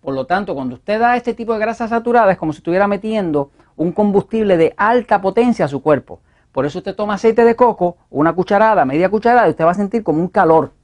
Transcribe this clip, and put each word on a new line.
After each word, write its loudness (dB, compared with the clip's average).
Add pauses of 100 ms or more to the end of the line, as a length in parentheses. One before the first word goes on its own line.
Por -8
lo -6
tanto, -4
cuando -8
usted -4
da 2
este -6
tipo -6
de -2
grasa -4
saturada, 2
es -2
como -6
si -14
estuviera 0
metiendo -4 (260)
un -2
combustible 0
de 2
alta 0
potencia 0
a -4
su -6
cuerpo. -2 (320)
Por -2
eso -6
usted -10
toma -4
aceite 2
de 4
coco, 0 (100)
una 0
cucharada, 2
media 0
cucharada, 2
y 2
usted -2
va 4
a -2
sentir -4
como -2
un -2
calor 2 (120)